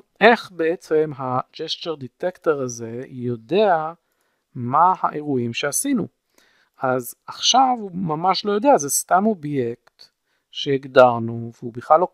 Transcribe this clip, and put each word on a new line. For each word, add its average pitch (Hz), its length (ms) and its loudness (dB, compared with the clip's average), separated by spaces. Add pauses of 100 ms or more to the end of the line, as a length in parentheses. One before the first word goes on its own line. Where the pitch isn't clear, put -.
(200)
איך 214 320 4
בעצם 160 640 -2
ה-gesture 135 800 -8
detector 143 680 -4
הזה 117 420 -10
יודע 151 840 -2 (640)
מה 143 460 2
האירועים 139 540 -4
שעשינו? 185 540 -4 (680)
אז 127 360 -2 (120)
עכשיו 254 540 2
הוא 202 140 -10
ממש 170 500 -2
לא 208 80 -2
יודע, 226 240 4
זה 139 140 -2
סתם 185 360 0
אובייקט 147 800 -4 (460)
שהגדרנו, 123 1080 2
והוא 120 140 -12
בכלל 156 280 2
לא 180 140 0